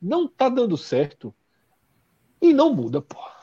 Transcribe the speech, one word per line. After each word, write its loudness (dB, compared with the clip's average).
não -2
tá 0
dando 0
certo -6
e 6
não 4
muda, -4
pô. -18